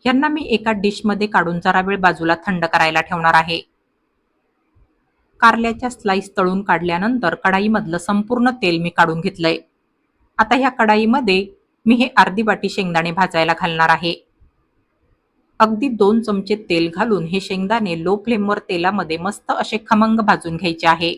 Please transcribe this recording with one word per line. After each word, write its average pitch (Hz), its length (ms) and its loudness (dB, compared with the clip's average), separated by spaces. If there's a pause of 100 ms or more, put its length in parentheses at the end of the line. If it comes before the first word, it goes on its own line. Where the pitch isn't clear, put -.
यांना 262 240 2
मी 302 220 -4
एका 220 220 -2
डिशमध्ये 208 540 -2
काढून 175 340 -2
जरा 185 200 0
वेळ 196 160 -2
बाजूला 170 380 0 (120)
थंड 180 180 -2
करायला 160 360 2
ठेवणार 165 340 0
आहे. 165 240 2 (1800)
कारल्याच्या 233 500 2
स्लाइस 196 460 -2
तळून 185 260 0
काढल्यानंतर 175 720 0
कढाईमधलं 190 640 0
संपूर्ण 208 520 0 (120)
तेल 170 160 0
मी 170 120 -4
काढून 165 300 0
घेतलंय. 165 360 -2 (800)
आता 226 160 2
ह्या 262 160 2
कढाईमध्ये 220 760 2 (400)
मी 226 80 6
हे 254 220 0
अर्धी 190 260 2
वाटी 202 260 -2
शेंगदाणे 170 440 -2
भाजायला 165 480 0
घालणार 165 280 0
आहे. 170 260 0 (1500)
अगदी 220 280 2
दोन 220 320 4
चमचे 208 340 -2 (160)
तेल 165 240 0
घालून 196 300 -2
हे 175 160 -4
शेंगदाणे 190 640 -4
लो 190 200 0
फ्लेमवर 208 340 0
तेलामध्ये 175 580 -2
मस्त 185 360 -6
असे 226 340 -4
खमंग 220 340 4
भाजून 170 360 0
घ्यायचे 170 300 -2
आहे. 165 320 2